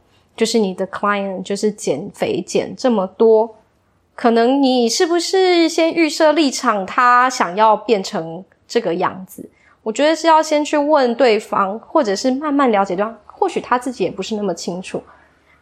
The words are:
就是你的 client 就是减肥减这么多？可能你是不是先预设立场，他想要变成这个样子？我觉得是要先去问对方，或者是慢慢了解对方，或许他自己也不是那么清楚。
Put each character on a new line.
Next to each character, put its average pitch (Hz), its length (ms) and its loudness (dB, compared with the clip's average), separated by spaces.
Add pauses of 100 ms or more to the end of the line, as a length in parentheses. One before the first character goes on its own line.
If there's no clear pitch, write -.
(340)
就 233 100 0
是 220 140 0
你 196 160 0
的 190 140 -6
client 196 560 -4
就 202 100 -6
是 208 160 0
减 202 420 -6
肥 185 320 -4
减 - 300 -4
这 254 160 -2
么 202 160 0
多？ 220 480 2 (640)
可 233 160 2
能 233 280 2
你 254 280 2
是 339 180 0
不 339 140 0
是 359 480 2
先 330 260 0
预 320 140 2
设 302 240 2
立 294 180 2
场， 208 340 -2
他 247 460 4
想 185 240 -4
要 214 220 4
变 208 260 0
成 170 420 -8 (220)
这 - 140 -2
个 190 120 -4
样 185 320 -4
子？ - 240 -20 (360)
我 220 80 -6
觉 269 120 0
得 320 120 2
是 320 100 -4
要 320 160 4
先 302 220 0
去 302 120 -2
问 285 380 2
对 233 240 4
方， 208 400 -4
或 - 240 -2
者 202 140 0
是 254 160 -2
慢 285 200 -4
慢 269 200 2
了 196 120 2
解 190 120 -4
对 202 80 -2
方， 226 200 -10
或 - 240 -4
许 214 120 -4
他 - 180 -2
自 269 140 -6
己 214 100 -6
也 165 80 -2
不 - 100 -12
是 208 140 -6
那 208 80 -6
么 196 100 -4
清 185 300 -8
楚。 - 180 -10 (600)